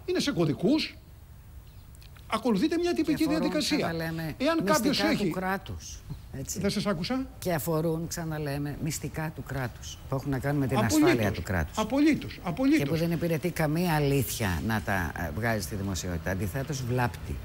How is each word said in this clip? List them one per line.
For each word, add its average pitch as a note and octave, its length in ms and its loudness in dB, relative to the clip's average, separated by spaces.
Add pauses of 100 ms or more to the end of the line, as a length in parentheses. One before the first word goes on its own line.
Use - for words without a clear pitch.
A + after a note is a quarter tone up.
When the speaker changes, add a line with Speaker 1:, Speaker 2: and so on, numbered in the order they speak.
Speaker 1:
Είναι F4+ 160 0
σε C#4 120 0
κωδικούς. F3+ 640 2 (1400)
Ακολουθείται A#3+ 440 2
μια F4 140 2
Speaker 2:
Και - 100 -2
Speaker 1:
τυπική D4 200 2
Speaker 2:
αφορούν, D#4 180 2
Speaker 1:
διαδικασία. D4+ 360 0
Speaker 2:
ξαναλέμε, E3 600 -2
Speaker 1:
Εάν D#4+ 260 2
κάποιος D#4 240 4
Speaker 2:
μυστικά B3+ 220 2
Speaker 1:
έχει G#3 140 2
Speaker 2:
του E3+ 60 2
κράτους, F#3 680 -4 (400)
έτσι. C#3 220 -6
Speaker 1:
Δεν G3+ 100 2
σας G3+ 160 0
άκουσα. G#3 400 -2 (120)
Speaker 2:
Και F3+ 140 -2
αφορούν, D#3+ 560 0
ξαναλέμε, D3 720 -4
μυστικά D#3 520 -4
του C3+ 120 -10
κράτους, - 520 -6 (100)
που - 60 -2
έχουν C3+ 160 -2
να C3+ 80 0
κάνουν C#3+ 220 2
με C3+ 60 2
την C3+ 100 2
Speaker 1:
Απολύτως. D4 260 4
Speaker 2:
ασφάλεια A2+ 300 6
του - 100 -4
κράτους. - 360 -2
Speaker 1:
Απολύτως. B3 640 2
Απολύτως. C4 360 4
Speaker 2:
Και A3 80 2
που D#3 100 2
δεν E3+ 160 2
υπηρετεί E3 380 0
καμία D#3+ 440 2
αλήθεια C#3 720 2
να A2 180 2
τα, F#2+ 340 0
ε, E2 180 -2
βγάζει A2 260 0
στη - 120 -6
δημοσιότητα. F#2 560 -2
Αντιθέτως, B2+ 540 -2
βλάπτει B2 600 -2